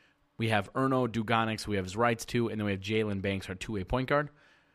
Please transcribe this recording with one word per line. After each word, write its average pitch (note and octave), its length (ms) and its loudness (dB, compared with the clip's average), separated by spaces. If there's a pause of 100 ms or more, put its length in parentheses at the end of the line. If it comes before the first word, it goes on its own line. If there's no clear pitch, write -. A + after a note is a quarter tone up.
(380)
We A2+ 100 0
have G#2 240 2
Erno C3 360 2
Duganix, A2+ 580 0
we G#2 100 0
have F#2+ 80 0
his F#2 120 -8
rights A#2 300 2
to, A#2 220 0
and G#2+ 100 -4
then G#2+ 60 -2
we G2+ 80 2
have F#2+ 80 -2
Jalen G#2 420 0
Banks, G2 260 -2
our F#2+ 60 -8
two-way F#2+ 300 -6
point B2 240 0
guard. D3 220 2 (440)